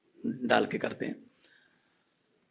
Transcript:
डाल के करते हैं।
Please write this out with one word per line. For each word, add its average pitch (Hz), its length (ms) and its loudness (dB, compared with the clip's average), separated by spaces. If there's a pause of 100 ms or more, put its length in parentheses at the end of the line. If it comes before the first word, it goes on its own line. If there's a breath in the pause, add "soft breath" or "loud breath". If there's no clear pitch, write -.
(260)
डाल 113 400 2
के - 120 -4
करते - 280 -2
हैं। - 260 -8 (1200)